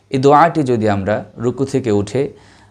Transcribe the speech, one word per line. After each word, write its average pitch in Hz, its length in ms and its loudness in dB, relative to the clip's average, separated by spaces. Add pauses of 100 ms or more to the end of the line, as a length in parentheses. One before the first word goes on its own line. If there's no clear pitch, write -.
এই 139 100 -2
দোয়াটি 151 440 4
যদি 113 260 0
আমরা 101 360 -2 (120)
রুকু 123 280 -4
থেকে 127 260 -2
উঠে 104 380 -2 (420)